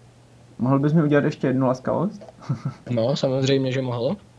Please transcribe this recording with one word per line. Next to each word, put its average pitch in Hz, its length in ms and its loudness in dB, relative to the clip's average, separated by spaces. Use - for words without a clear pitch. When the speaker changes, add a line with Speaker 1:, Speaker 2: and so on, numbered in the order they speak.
Speaker 1:
Mohl 131 200 2
bys 147 140 2
mi 165 100 4
udělat 143 220 4
ještě 147 220 -2
jednu 131 200 2
laskavost? 127 680 -4
<laughs> - 340 -10
Speaker 2:
No, 120 240 0
samozřejmě, 135 560 0
že 131 100 -2
mohl. 127 340 -2